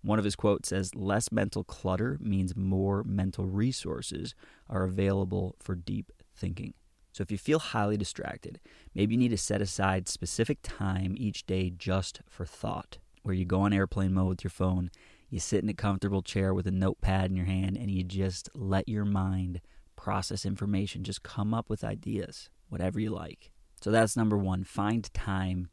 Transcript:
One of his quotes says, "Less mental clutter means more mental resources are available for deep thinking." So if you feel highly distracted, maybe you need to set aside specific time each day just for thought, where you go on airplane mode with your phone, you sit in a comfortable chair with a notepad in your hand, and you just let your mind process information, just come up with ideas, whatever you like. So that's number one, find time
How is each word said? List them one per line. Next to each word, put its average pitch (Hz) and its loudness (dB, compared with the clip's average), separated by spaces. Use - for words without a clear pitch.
One 107 4
of 101 2
his 101 2
quotes - 2
says, 95 -2
"Less 101 0
mental 101 0
clutter 107 -2
means 95 0
more 95 2
mental 95 0
resources 95 -2
are 95 0
available 95 0
for 95 -4
deep 101 -6
thinking." 90 -6
So - -8
if 95 -4
you 101 -2
feel 151 2
highly 104 0
distracted, - -8
maybe 107 4
you 127 4
need 123 6
to 104 0
set 104 0
aside 95 0
specific - -2
time 95 -2
each - -4
day 92 0
just 92 -2
for - -10
thought, - -8
where 95 -2
you 92 0
go 92 2
on 104 4
airplane 95 2
mode 92 4
with 92 -2
your 90 -2
phone, 90 2
you - -6
sit 98 0
in 107 -2
a 101 0
comfortable 98 0
chair 95 2
with 95 0
a 92 2
notepad 95 2
in 95 0
your 92 0
hand, 95 0
and 101 -4
you 92 0
just 95 -2
let 98 0
your 104 0
mind 95 0
process - -2
information, 185 -2
just 98 -6
come 107 -2
up 113 -4
with 107 -4
ideas, 104 -6
whatever 92 -2
you 107 0
like. - -10
So 107 0
that's 113 6
number 107 4
one, 92 2
find 104 -2
time 92 0